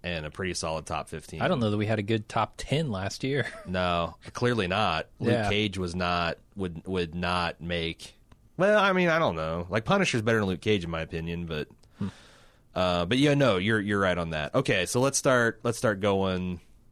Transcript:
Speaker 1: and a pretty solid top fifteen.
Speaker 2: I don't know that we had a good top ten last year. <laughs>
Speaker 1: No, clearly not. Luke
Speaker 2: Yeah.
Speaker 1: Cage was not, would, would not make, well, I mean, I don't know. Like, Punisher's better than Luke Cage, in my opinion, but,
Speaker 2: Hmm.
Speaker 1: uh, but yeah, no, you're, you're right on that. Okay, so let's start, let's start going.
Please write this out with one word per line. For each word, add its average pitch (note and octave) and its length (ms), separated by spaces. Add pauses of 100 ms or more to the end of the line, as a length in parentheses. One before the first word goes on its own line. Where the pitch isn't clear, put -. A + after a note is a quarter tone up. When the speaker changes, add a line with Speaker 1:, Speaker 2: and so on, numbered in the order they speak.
Speaker 1:
and E2+ 220
a D2+ 40
pretty F#2 240
solid D#2+ 320
top D2+ 240
fifteen. D#2+ 320
Speaker 2:
I B2 60
don't E3 120
know A2 120
that G#2 60
we G#2 100
had A2 120
a G2+ 40
good G#2+ 260
top - 280
ten C#3+ 340
last F#2+ 320
year. C3 240 (100)
<laughs> - 100
Speaker 1:
No, F2 480 (180)
clearly A#2+ 340
not. F2+ 400 (120)
Luke A#2+ 140
Speaker 2:
Yeah. A2 160
Speaker 1:
Cage G2+ 300
was F2+ 160
not, F2 420 (180)
would, F2 320
would F2 280
not F2 460
make, E2 520 (440)
well, G#3 220
I G3 140
mean, F3+ 160
I D#3+ 80
don't C3+ 180
know. E2 360
Like, - 140
Punisher's F3 360
better A2+ 180
than G#2 100
Luke F2+ 120
Cage, G#2+ 220
in E2 80
my E2 100
opinion, E2+ 440
but, D#2 220 (320)
Speaker 2:
Hmm. G2+ 80 (680)
Speaker 1:
uh, F2 320
but A2 120
yeah, C#3+ 160
no, C3 240
you're, G#2+ 240
you're G2+ 180
right F#2 180
on E2+ 120
that. D2+ 260
Okay, G#2+ 300
so B2 160
let's C3+ 160
start, A#2+ 460
let's A#2 140
start G#2 220
going. F#2+ 600 (300)